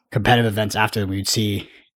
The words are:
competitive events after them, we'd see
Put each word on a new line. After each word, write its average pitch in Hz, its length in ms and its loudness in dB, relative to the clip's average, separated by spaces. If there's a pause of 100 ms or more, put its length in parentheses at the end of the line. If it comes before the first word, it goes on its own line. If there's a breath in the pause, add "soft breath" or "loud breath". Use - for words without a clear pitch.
(120)
competitive 117 400 2
events 104 240 -2
after 107 240 2
them, 98 100 -2
we'd 98 200 -4
see 104 400 -2 (280 soft breath)